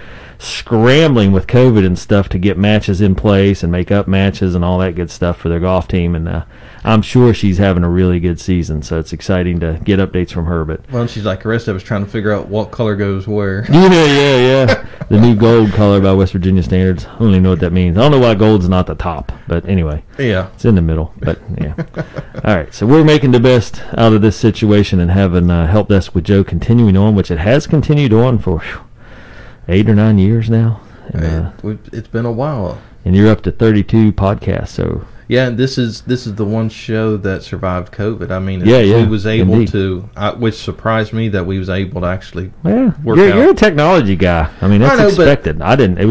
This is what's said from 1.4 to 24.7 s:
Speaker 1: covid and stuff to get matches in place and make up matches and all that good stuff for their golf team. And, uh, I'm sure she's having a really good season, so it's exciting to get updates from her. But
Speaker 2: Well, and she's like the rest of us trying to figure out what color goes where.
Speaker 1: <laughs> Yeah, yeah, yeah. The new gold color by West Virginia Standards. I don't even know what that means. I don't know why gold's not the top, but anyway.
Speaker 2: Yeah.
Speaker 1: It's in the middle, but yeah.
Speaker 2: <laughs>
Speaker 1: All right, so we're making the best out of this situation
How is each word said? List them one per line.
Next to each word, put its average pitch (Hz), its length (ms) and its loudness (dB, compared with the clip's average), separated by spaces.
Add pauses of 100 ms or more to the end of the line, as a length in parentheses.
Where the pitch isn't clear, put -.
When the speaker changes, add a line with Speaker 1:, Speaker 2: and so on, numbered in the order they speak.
Speaker 1:
covid 120 380 4
and 90 140 -2
stuff 101 300 -2
to 92 100 -4
get 92 180 -2
matches 101 440 0
in 98 120 2
place 98 480 2
and 87 100 -2
make 90 200 -2
up 101 160 0
matches 95 480 0
and 87 80 -2
all 90 160 0
that 92 160 -4
good 87 160 -6
stuff 87 260 -4
for - 120 -6
their 85 100 -2
golf 90 280 -2
team. 87 280 -2
And, 82 120 -6
uh, 85 180 -6 (380)
I'm 110 180 2
sure 123 320 2
she's 98 240 0
having 92 260 2
a 87 60 0
really 90 320 0
good 85 180 -4
season, 82 420 -4
so 82 180 -8
it's 80 120 -10
exciting 90 480 -4
to 80 240 -6
get 98 160 0
updates 92 320 -4
from 85 140 -6
her. 82 180 -4
But 78 280 -10
Speaker 2:
Well, 120 100 -4
and 117 100 -6
she's 104 140 -8
like 95 180 -6
the 107 60 -6
rest 117 180 -4
of 104 80 -4
us 92 80 -10
trying 101 220 -6
to 104 40 -12
figure 107 220 -4
out 101 160 -4
what 104 240 -6
color 107 240 -4
goes 98 320 -4
where. 104 400 -4
Speaker 1:
<laughs> - 20 -4
Yeah, 180 220 6
yeah, 143 460 4 (280)
yeah. - 220 0 (220)
The 104 100 4
new 117 160 6
gold 113 380 4
color 101 260 2
by 95 140 2
West 95 180 2
Virginia 95 320 0
Standards. 92 420 -2
I - 140 -14
don't 110 120 2
even 92 120 4
know 92 60 2
what 90 100 0
that 87 140 -2
means. 90 240 0
I 110 40 2
don't 147 100 4
know 139 80 4
why 120 160 4
gold's 101 340 2
not 92 180 0
the 78 80 -8
top, - 380 -10 (140)
but 85 200 -4
anyway. 80 360 -2 (140)
Speaker 2:
Yeah. 101 360 -2
Speaker 1:
It's - 100 -20
in 113 120 4
the 87 60 2
middle, 80 360 -4
but - 220 -6 (200)
yeah. - 160 -6
Speaker 2:
<laughs> - 720 -12
Speaker 1:
All 107 100 2
right, 78 180 -6
so 104 140 -4
we're 151 160 6
making 151 280 4
the 120 100 4
best 127 420 0 (140)
out 113 160 4
of 104 80 4
this 107 160 2
situation 104 640 0